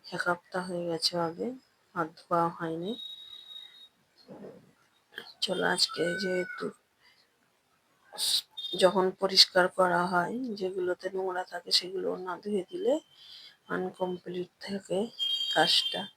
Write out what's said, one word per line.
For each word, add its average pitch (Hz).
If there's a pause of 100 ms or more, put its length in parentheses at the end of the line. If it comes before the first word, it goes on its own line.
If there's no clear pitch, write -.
(120)
এক 170
সপ্তাহ 180
হয়ে 175
গেছে 165
আগে, 170 (480)
হাত 165 (100)
ধোয়া 170
হয়নি। 170 (2500)
চলো 180 (100)
আজকে - (160)
যেহেতু 185 (2250)
যখন 185 (140)
পরিষ্কার 190 (100)
করা 180
হয়, 180 (220)
যেগুলোতে 185
নোংরা 185
থাকে 175
সেগুলো 185
না 185
ধুয়ে 208
দিলে 196 (760)
আনকমপ্লিট 180 (120)
থাকে 196 (520)
কাজটা - (160)